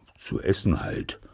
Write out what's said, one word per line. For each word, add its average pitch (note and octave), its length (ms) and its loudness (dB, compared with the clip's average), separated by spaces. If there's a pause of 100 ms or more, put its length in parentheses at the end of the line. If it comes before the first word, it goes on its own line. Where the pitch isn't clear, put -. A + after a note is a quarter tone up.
(180)
„Zu - 220 -4
essen F#2 420 2
halt.“ - 380 -6 (140)